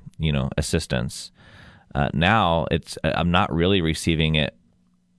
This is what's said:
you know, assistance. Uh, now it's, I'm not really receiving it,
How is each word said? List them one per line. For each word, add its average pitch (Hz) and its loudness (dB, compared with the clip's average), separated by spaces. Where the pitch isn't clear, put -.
you 78 0
know, 67 -2
assistance. - -4
Uh, 69 0
now 85 2
it's, - -4
I'm 85 0
not 90 2
really 90 2
receiving 80 0
it, 76 0